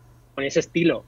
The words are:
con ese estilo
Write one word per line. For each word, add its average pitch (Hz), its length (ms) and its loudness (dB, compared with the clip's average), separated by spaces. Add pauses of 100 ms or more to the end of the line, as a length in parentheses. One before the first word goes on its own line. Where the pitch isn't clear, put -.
(360)
con 139 80 -6
ese 139 160 0
estilo 160 480 0